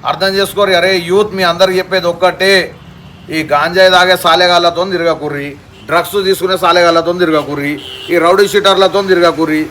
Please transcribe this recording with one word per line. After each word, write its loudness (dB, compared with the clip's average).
అర్థం -4
చేసుకోరు. -2
అరే 2
యూత్, 0
మీ -4
అందరికి 0
చెప్పేది -2
ఒక్కటే, 0
ఈ -4
గాంజాయి 2
తాగే 4
సాలెగాళ్ళతో 2
తిరగకుర్రి, -4
డ్రగ్స్ -2
తీసుకునే -2
సాలెగాళ్ళతో 2
తిరగకుర్రి, -2
ఈ 2
రౌడీ 2
షీటర్లతో 2
తిరగకుర్రి 0